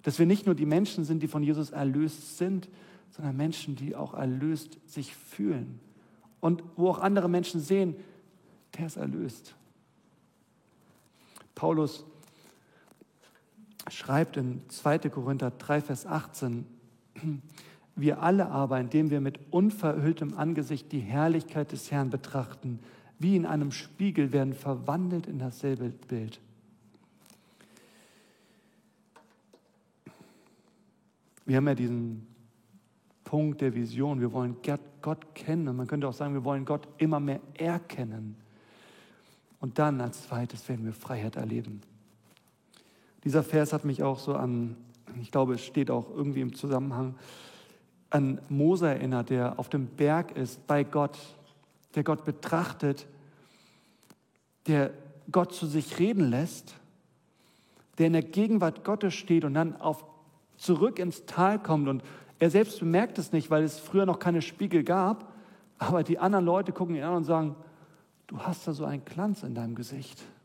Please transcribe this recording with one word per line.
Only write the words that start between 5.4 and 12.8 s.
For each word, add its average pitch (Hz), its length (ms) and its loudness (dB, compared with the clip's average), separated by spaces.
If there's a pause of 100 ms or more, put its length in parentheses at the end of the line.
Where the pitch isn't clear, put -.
Und 170 220 2 (140)
wo 180 140 4
auch 170 80 0
andere 190 320 2
Menschen 175 300 0
sehen, 180 360 2 (800)
der 165 100 -6
ist 156 100 -10
erlöst. 143 580 -6 (2000)
Paulus 156 500 0 (1800)